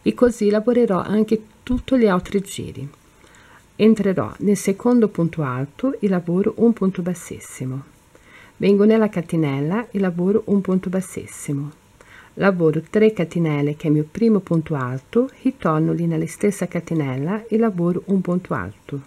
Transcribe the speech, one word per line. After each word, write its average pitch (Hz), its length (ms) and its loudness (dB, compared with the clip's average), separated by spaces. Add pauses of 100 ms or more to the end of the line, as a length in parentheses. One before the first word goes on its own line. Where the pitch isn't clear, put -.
e 214 140 0
così 226 340 2
lavorerò 214 520 2
anche 214 420 0 (200)
tutti 247 360 -2
gli 226 80 4
altri 185 340 0
giri. 131 480 -10 (880)
Entrerò 202 600 2
nel 202 180 2
secondo 214 520 2
punto 165 340 -2
alto 139 580 -4
e 208 80 0
lavoro 180 500 0
un 233 140 4
punto 190 300 -2
bassissimo. 139 840 -8 (720)
Vengo 202 280 4
nella 220 240 4
catenella 165 840 -2
e 208 80 -4
lavoro 185 480 0
un 202 140 2
punto 185 280 0
bassissimo. 151 840 -6 (600)
Lavoro 170 540 2
tre 220 240 4
catenelle, 160 600 0
che - 100 -18
è - 40 0
il 151 60 4
mio 151 160 2
primo 220 280 2
punto 165 360 -2
alto, 135 560 -2 (120)
ritorno 165 500 0
lì 165 140 -2
nella 165 200 0
stessa 190 420 -2
catenella 160 760 -4
e 220 120 -2
lavoro 180 480 0
un 196 140 0
punto 180 340 -2
alto. 117 520 -8